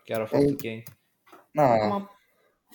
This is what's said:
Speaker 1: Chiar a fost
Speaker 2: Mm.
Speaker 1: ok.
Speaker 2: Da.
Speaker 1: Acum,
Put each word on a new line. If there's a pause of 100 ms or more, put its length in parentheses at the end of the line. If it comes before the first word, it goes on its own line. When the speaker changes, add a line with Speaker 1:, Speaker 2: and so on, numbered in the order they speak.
Speaker 1:
Chiar
a
fost
Speaker 2:
Mm.
Speaker 1:
ok. (680)
Speaker 2:
Da.
Speaker 1:
Acum, (640)